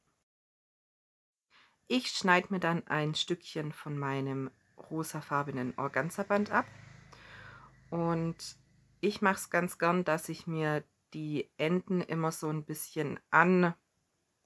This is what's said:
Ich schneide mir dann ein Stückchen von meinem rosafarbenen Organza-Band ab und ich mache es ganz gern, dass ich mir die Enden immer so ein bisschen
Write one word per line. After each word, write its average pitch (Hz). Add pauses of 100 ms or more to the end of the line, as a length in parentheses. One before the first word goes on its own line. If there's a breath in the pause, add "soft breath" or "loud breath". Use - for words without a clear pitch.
(1900 soft breath)
Ich 247
schneide 180
mir 185
dann 170
ein 151
Stückchen 156
von 147
meinem 135 (400)
rosafarbenen 143
Organza-Band 185
ab 220 (1200 loud breath)
und 165 (440)
ich 202
mache 196
es -
ganz 175
gern, 175
dass 160
ich -
mir 156 (300)
die 151
Enden 180
immer 160
so -
ein 156
bisschen 151 (1300)